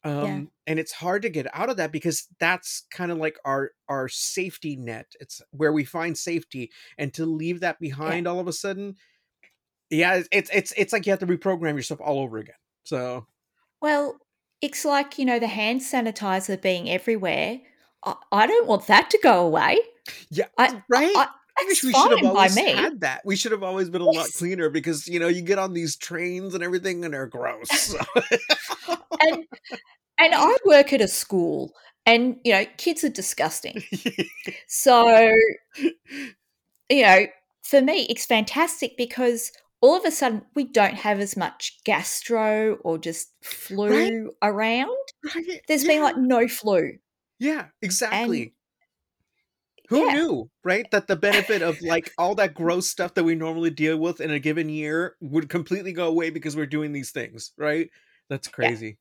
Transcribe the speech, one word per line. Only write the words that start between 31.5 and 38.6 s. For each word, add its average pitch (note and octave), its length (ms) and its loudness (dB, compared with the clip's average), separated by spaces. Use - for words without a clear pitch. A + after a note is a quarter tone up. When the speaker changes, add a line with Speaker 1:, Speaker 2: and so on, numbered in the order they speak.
Speaker 1:
and, A#3 380 4
you A#3 80 4
know, G3 120 4
kids E4 280 -4
are D4 40 2
disgusting. - 800 -6
Speaker 2:
<laughs> - 800 -8
Speaker 1:
So, A#3 640 8
you C4+ 120 6
know, G3+ 240 8
for C#4 180 6
me, C4+ 300 0
it's A#3 160 -4
fantastic A#3+ 720 0